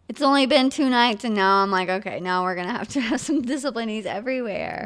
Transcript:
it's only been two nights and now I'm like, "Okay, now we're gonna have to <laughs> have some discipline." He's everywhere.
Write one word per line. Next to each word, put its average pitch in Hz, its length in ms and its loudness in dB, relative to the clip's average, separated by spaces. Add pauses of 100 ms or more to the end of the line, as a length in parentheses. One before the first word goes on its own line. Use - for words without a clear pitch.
it's - 120 -6
only 277 240 6
been 262 240 4
two 269 200 0
nights 240 340 2
and 226 100 -2
now 196 300 4
I'm 196 80 0
like, 185 160 0
"Okay, 185 320 -4
now 180 240 0
we're 180 120 -2
gonna 180 180 -4
have - 160 -6
to 285 120 -2
<laughs> 226 80 -2
have 262 120 -2
some 302 200 0
discipline." 233 460 -4
He's 214 180 -6
everywhere. 208 800 -4